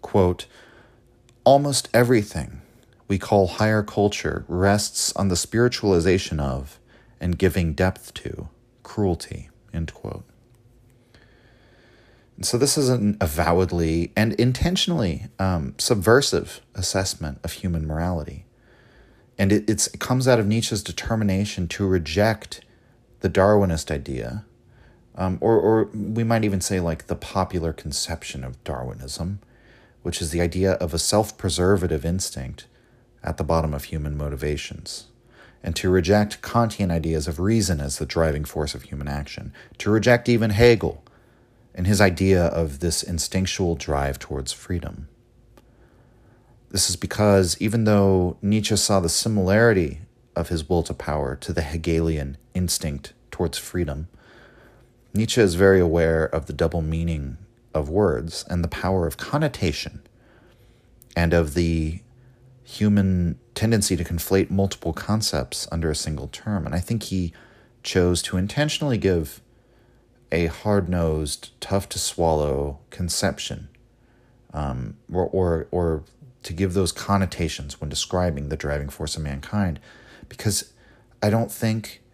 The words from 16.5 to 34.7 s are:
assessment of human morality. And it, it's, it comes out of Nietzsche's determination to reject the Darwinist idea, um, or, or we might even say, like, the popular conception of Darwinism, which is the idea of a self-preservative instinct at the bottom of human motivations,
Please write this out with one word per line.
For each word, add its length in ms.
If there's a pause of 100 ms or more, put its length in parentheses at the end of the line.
assessment 680
of 80
human 340
morality. 600 (920)
And 140
it, 180
it's, 160
it 140
comes 260
out 140
of 80
Nietzsche's 340
determination 840
to 180
reject 760 (580)
the 100
Darwinist 640
idea, 520 (720)
um, 240
or, 180
or 280
we 360
might 220
even 160
say, 180
like, 300
the 80
popular 560
conception 720
of 180
Darwinism, 800 (640)
which 180
is 80
the 100
idea 340
of 200
a 40
self-preservative 1080
instinct 640 (560)
at 120
the 60
bottom 320
of 100
human 320
motivations, 920 (520)